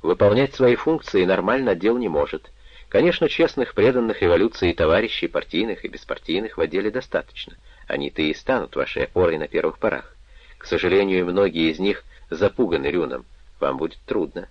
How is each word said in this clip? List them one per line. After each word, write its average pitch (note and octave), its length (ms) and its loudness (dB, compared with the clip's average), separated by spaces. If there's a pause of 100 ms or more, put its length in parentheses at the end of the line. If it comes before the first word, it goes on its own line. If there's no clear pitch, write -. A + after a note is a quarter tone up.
Выполнять G#2 540 2
свои B2 220 4
функции D3 480 0
нормально G2 480 0
отдел G#2 260 0
не A#2 100 -2
может. D2 420 -4 (380)
Конечно, D#3+ 400 2
честных, - 460 -2
преданных A2+ 480 2
революции F2 500 2
товарищей, E2+ 540 0
партийных - 580 -4
и - 40 -8
беспартийных, - 680 -6
в - 40 -4
отделе G2+ 320 -2
достаточно. - 640 -8 (320)
Они-то C#2+ 340 -6
и D#2 100 0
станут A#2 440 -4
вашей C#2 280 -4
опорой E2 340 0
на D2+ 100 -6
первых D#2+ 320 -2
порах. F#2+ 340 -4 (440)
К - 80 -20
сожалению, F#2 600 2
многие F2 420 2
из D#2+ 120 -4
них G2 240 -2 (240)
запуганы E2+ 580 0
Рюном. C#2+ 380 -2 (340)
Вам C#2 180 -2
будет D#2 300 -6
трудно. F2+ 440 -6